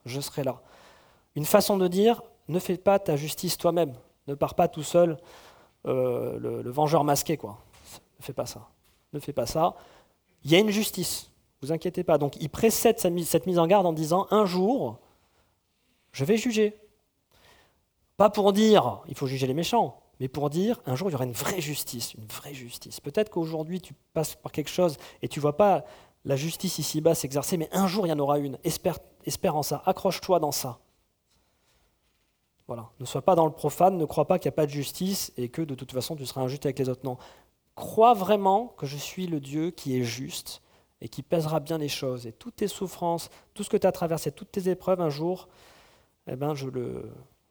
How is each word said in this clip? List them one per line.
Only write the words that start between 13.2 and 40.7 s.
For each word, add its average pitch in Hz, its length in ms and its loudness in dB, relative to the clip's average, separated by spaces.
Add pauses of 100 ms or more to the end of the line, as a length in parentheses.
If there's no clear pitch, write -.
cette 165 200 2
mise 175 120 4
en 165 80 6
garde 190 180 6
en 170 80 2
disant, « 160 380 0
Un 208 140 6
jour, 180 540 0 (1120)
je 131 100 -4
vais 202 140 2
juger. » 214 420 0 (1400)
Pas 156 140 6
pour 202 240 4
dire, « 196 540 6
Il 131 80 -12
faut 139 120 -4
juger 131 200 -2
les 131 80 -2
méchants », 170 420 0 (220)
mais 131 80 -4
pour 143 240 -4
dire, « 202 340 0
Un 127 100 -2
jour, 190 140 -4
il 165 40 -4
y - 20 -4
aura 120 80 -2
une 123 80 -4
vraie 165 300 -6
justice, 139 520 -8
une 110 140 -18
vraie - 260 -14
justice. » 120 480 -16
Peut-être 214 300 -2
qu'aujourd'hui, 165 500 -4
tu - 140 -20 (180)
passes 160 220 -2
par - 160 -14
quelque 147 180 -6
chose 170 280 0 (260)
et 131 40 -6
tu - 120 -8
vois 147 180 0
pas 190 260 4 (420)
la 139 100 0
justice 165 420 -4
ici-bas 160 380 2
s'exercer, 143 420 -2
mais 160 140 -4
un 190 160 2
jour, 185 180 0
il 170 60 0
y - 20 2
en 147 60 0
aura 143 180 2
une. 143 260 -4
Espère, 170 360 -2 (260)
espère 160 300 -2
en 147 80 0
ça, - 240 -4
accroche-toi 185 520 0
dans 147 120 0
ça. 123 260 -6 (1900)
Voilà. 117 320 -12
Ne 127 60 -10
sois - 180 -6
pas 190 100 6
dans 165 140 6
le 151 40 0
profane, 175 460 2
ne 160 80 2
crois 147 220 0
pas 185 100 4
qu'il - 100 -4
n'y 135 60 0
a - 40 -2
pas 156 100 2
de 139 40 -8
justice 180 680 -4
et 123 120 -4
que 165 140 -6
de 147 100 -6
toute 127 180 -12
façon, 131 240 -6
tu 139 120 -10
seras - 140 -6
injuste 135 260 -2
avec 135 100 -2
les 131 100 0
autres. 127 160 -4
Non. 127 140 -6 (560)
Crois 226 400 4
vraiment 196 540 2
que - 180 -10
je 143 120 -8
suis 185 280 -8
le 165 140 -2
Dieu 151 320 -4
qui 135 260 -4
est 123 60 2
juste 120 580 -8 (380)